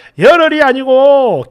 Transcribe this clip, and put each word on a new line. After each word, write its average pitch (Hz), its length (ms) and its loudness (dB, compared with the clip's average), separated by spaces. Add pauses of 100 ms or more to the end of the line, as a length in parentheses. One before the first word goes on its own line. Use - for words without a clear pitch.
(180)
열흘이 302 460 2
아니고 262 880 0